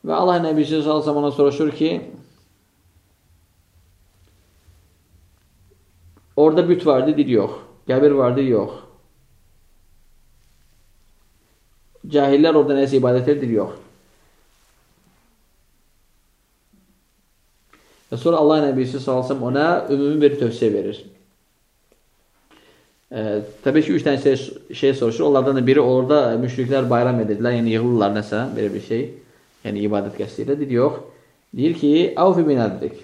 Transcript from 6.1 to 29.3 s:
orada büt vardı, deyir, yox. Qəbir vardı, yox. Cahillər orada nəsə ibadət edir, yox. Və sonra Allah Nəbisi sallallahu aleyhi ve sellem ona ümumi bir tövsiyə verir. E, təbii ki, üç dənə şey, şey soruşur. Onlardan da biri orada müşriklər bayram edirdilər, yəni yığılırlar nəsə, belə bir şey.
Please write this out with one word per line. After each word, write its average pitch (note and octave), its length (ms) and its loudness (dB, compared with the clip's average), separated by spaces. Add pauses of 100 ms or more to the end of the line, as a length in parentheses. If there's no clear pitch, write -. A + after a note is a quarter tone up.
orada D#3 320 4
büt F3 180 2
vardı, D3 300 2
deyir, C#3 240 0
yox. - 160 -6 (320)
Qəbir C#3 300 4
vardı, B2+ 240 0
yox. A2+ 400 -2 (3250)
Cahillər C#3+ 480 4
orada C#3+ 240 4
nəsə C3+ 220 2
ibadət B2+ 340 2
edir, B2+ 220 -2
yox. F#2+ 260 -4 (4000)
Və C3 100 -8
sonra E3+ 160 2
Allah D3+ 300 4
Nəbisi C3 320 -2
sallallahu B2+ 240 -2
aleyhi B2+ 60 -8
ve C#3 40 -2
sellem B2 160 -6
ona C#3+ 180 0 (220)
ümumi C#3+ 320 0
bir C#3+ 160 4
tövsiyə A#2 340 0
verir. G2+ 320 -6 (2000)
E, A2+ 160 -10 (400)
təbii D3+ 240 2
ki, D3+ 80 -2
üç D3+ 120 -2
dənə C#3 160 0
şey, C3+ 140 2 (380)
şey C3+ 200 0
soruşur. A#2+ 340 -2
Onlardan C3+ 300 2
da B2 80 0
biri C3+ 140 4
orada B2+ 600 2
müşriklər B2+ 480 -2
bayram A#2+ 320 2
edirdilər, G#2+ 380 -2
yəni A2+ 160 0
yığılırlar A2 400 0
nəsə, G#2 240 -4 (160)
belə G#2 180 -4
bir G2+ 120 -8
şey. A#2 180 -4 (640)